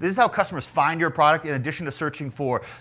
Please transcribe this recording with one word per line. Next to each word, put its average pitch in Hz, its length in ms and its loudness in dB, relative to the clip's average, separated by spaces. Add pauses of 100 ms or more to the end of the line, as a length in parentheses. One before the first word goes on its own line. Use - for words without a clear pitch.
this 170 100 0
is 190 60 -4
how 240 100 6
customers 180 400 -2
find 156 320 0
your 160 120 2
product. 151 340 4
In 151 100 -4
addition 139 320 -4
to 135 60 -4
searching 147 360 -6
for 127 340 -4 (180)